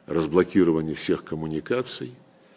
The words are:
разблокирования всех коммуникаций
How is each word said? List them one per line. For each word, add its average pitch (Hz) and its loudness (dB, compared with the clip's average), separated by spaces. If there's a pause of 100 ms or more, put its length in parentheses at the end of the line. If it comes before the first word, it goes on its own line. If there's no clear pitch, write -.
разблокирования 80 2
всех - -2
коммуникаций 80 -4 (440)